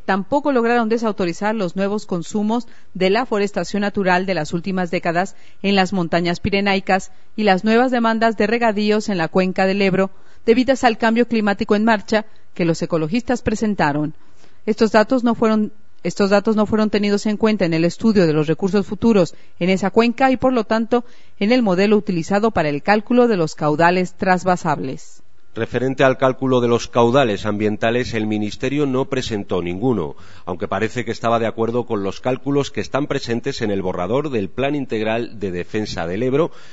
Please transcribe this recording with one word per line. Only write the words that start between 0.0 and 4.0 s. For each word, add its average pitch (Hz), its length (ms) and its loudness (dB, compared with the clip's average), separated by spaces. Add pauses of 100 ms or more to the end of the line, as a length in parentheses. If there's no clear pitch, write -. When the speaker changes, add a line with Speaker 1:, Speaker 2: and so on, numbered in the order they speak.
Speaker 1:
tampoco 277 480 0
lograron 233 340 2
desautorizar 214 680 -2
los 185 200 -2
nuevos 202 300 -2
consumos 214 640 -2 (240)
de 185 160 2
la 226 160 2
forestación 202 560 -2
natural 190 440 0